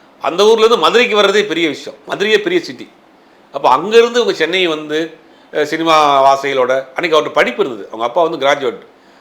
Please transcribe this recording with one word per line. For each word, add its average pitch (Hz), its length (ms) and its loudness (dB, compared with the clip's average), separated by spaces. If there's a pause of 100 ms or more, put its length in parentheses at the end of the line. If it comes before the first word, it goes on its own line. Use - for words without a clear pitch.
(200)
அந்த 160 220 -2
ஊர்ல 226 160 4
இருந்து 226 200 2
மதுரைக்கு 196 380 2
வர்றதே 202 300 2
பெரிய 165 220 -2
விஷயம். - 380 -10
மதுரையே 202 320 0
பெரிய 180 220 -2
சிட்டி. 123 300 -12 (600)
அப்ப 143 160 -2
அங்கிருந்து 220 460 4
இவங்க 214 180 0
சென்னை 170 340 -2
வந்து, 156 500 -6 (360)
அஹ், 151 100 -2
சினிமா 151 600 2
வாசைகளோட, 135 720 0
அன்னைக்கு 156 260 0
அவர்கிட்ட 127 120 -4
படிப்பு 202 320 0
இருந்தது. 110 280 -8
அவங்க 113 140 -4
அப்பா 170 160 -2
வந்து 160 240 -2
கிராஜுவேட், 135 320 -2 (420)